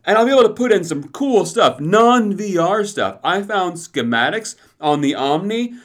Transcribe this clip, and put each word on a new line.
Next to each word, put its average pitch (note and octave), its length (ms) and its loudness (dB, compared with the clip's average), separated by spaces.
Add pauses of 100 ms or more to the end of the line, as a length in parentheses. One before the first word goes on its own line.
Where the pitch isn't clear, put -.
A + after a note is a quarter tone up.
and G3+ 100 2
I'll A3+ 80 4
be B3+ 60 2
able C4 140 6
to G#3+ 100 0
put A#3+ 180 0
in F#3 120 0
some D3 240 -6
cool B3 360 0
stuff, E3 360 0
non-V G#3 760 2
R F#3+ 280 0
stuff. G#2 380 -4
I F3+ 200 -2
found F#3+ 340 -4
schematics C3 760 -2 (260)
on D3 220 0
the C#3 120 0
Omni G3+ 600 -2 (100)